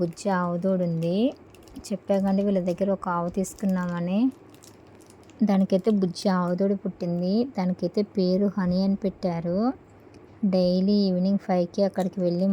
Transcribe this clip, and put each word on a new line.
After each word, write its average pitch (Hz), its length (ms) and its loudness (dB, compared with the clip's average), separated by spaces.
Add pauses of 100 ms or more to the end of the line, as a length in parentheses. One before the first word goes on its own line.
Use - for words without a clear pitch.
బుజ్జి 175 280 -4 (120)
ఆవు 175 140 -2 (120)
దూడ 190 120 2 (120)
ఉంది. 170 280 -2 (680)
చెప్పా 202 260 -2 (120)
కానీ 196 200 2
వీళ్ళ 196 220 2
దగ్గర 185 200 -2 (100)
ఒక - 180 -8
ఆవు 170 120 -2 (100)
తీసుకున్నామని. 180 840 -2 (1300)
దానికైతే 190 420 2 (100)
బుజ్జి 180 260 -2 (100)
ఆవు 180 240 0
దూడ 196 120 2 (100)
పుట్టింది. 180 500 -4 (240)
దానికైతే 180 440 -2 (160)
పేరు 185 300 2 (100)
హనీ 180 300 0
అని 196 180 2
పెట్టారు. 175 540 -4 (960)
డైలీ 185 420 4 (120)
ఈవినింగ్ 185 380 2
ఫైవ్కి 180 420 0
అక్కడికి 185 360 -4
వెళ్ళి 175 280 2